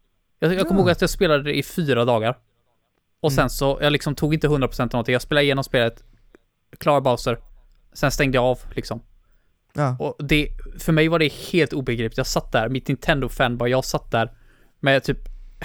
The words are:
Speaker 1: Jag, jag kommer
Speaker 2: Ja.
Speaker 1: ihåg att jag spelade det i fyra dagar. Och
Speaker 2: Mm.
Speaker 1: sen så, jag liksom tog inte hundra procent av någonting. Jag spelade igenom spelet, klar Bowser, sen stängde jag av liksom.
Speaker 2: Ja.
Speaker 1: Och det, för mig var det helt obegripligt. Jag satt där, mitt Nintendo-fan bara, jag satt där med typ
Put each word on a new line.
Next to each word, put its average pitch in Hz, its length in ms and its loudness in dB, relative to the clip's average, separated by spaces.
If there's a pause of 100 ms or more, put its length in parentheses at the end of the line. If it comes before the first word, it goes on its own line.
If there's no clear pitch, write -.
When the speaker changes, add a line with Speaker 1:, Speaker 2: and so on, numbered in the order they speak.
(380)
Speaker 1:
Jag, 165 160 2
jag 185 140 0
kommer 196 120 4
Speaker 2:
Ja. 185 40 6
Speaker 1:
ihåg 180 60 4
att 165 100 2
jag 180 100 2
spelade 156 320 2
det 147 160 -2
i 139 40 -2
fyra 135 420 0
dagar. 120 340 0 (840)
Och 156 100 2
Speaker 2:
Mm. 135 60 0
Speaker 1:
sen 135 140 2
så, 139 320 0
jag 147 100 2
liksom 147 220 -2
tog 147 200 0
inte 151 140 0
hundra 135 200 2
procent - 260 -4
av - 40 0
någonting. 117 140 0
Jag 123 100 2
spelade 147 220 2
igenom 135 200 0
spelet, 117 400 0 (760)
klar 143 220 2
Bowser, 123 380 0 (540)
sen - 180 0
stängde 135 260 0
jag 123 80 4
av 127 140 2 (160)
liksom. 113 260 -6 (760)
Speaker 2:
Ja. 135 240 0
Speaker 1:
Och 147 200 -6
det, 147 300 0 (300)
för - 140 -2
mig 156 160 4
var 165 100 2
det 156 140 2
helt - 400 0
obegripligt. 120 460 -4
Jag 131 80 -2
satt - 260 -4
där, 113 160 0
mitt 131 200 -4
Nintendo-fan 131 680 0
bara, 120 100 0
jag 131 160 2
satt - 260 -6
där 113 220 0 (480)
med 135 240 4
typ - 140 -2 (460)